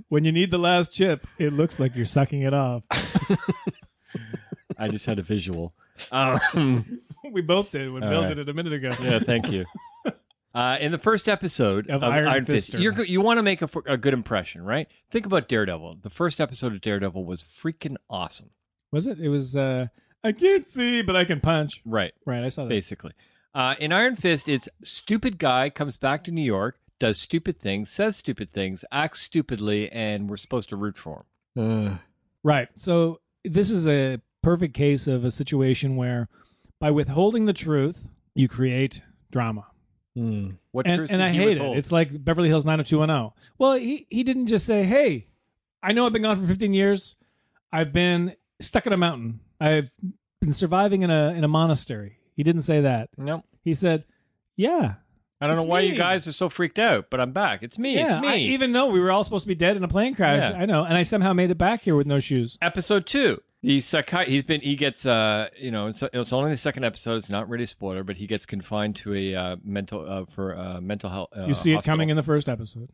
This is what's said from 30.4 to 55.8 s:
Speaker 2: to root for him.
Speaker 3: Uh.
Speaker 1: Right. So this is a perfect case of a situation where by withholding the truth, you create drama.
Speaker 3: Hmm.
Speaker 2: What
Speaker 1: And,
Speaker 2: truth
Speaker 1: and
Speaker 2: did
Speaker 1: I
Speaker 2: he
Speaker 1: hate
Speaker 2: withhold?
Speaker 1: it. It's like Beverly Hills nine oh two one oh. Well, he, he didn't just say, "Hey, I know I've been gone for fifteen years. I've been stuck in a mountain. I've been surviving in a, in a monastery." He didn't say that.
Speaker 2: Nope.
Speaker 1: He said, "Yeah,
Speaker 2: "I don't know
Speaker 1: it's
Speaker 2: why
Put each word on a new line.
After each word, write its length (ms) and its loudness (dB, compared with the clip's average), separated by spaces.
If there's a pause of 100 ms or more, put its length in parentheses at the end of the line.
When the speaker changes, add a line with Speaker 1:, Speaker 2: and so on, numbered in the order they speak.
Speaker 2:
to 60 -10
root 220 -6
for 280 -14 (300)
him. 380 0
Speaker 3:
Uh. 40 -8 (460)
Speaker 1:
Right. 320 2
So 460 0 (220)
this 260 2
is 180 2
a 320 2 (220)
perfect 320 2
case 340 2
of 180 0
a 60 2
situation 640 0
where 320 -2 (520)
by 100 2
withholding 560 2
the 80 4
truth, 540 0 (260)
you 140 4
create 540 0 (300)
drama. 340 -4 (500)
Speaker 3:
Hmm. 360 -4 (200)
Speaker 2:
What 160 -2
Speaker 1:
And, 100 2
Speaker 2:
truth 140 -2
Speaker 1:
and 80 2
Speaker 2:
did 60 2
Speaker 1:
I 60 2
Speaker 2:
he 60 2
Speaker 1:
hate 120 4
Speaker 2:
withhold? 260 0
Speaker 1:
it. 40 2
It's 120 -2
like 320 2
Beverly 260 4
Hills 160 4
nine 140 2
oh 40 0
two 160 2
one 120 4
oh. 220 -2 (240)
Well, 180 4
he, 340 -4
he 140 -2
didn't 240 0
just 180 2
say, 180 2
"Hey, 420 4 (580)
I 80 0
know 140 4
I've 80 2
been 100 0
gone 160 2
for 80 -2
fifteen 260 2
years. 420 2 (560)
I've 220 0
been 420 2 (240)
stuck 280 -2
in 60 2
a 40 2
mountain. 420 -2 (220)
I've 300 2 (500)
been 120 0
surviving 500 2
in 80 2
a, 260 4
in 60 2
a 40 4
monastery." 720 0 (180)
He 80 -2
didn't 200 2
say 180 4
that. 360 0
Speaker 2:
Nope. 260 -6 (200)
Speaker 1:
He 120 0
said, 280 2 (540)
"Yeah, 380 0 (440)
Speaker 2:
"I 80 -2
don't 100 2
know 60 2
Speaker 1:
it's 60 -2
Speaker 2:
why 120 4